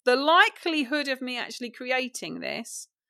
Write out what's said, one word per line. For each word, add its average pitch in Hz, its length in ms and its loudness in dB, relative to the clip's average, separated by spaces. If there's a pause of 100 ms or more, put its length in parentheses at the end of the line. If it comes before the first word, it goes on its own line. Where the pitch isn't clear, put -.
The 247 120 4
likelihood 302 880 2
of 262 140 -4
me 247 160 -8
actually 233 320 -8
creating 254 720 -6
this 143 480 -10 (200)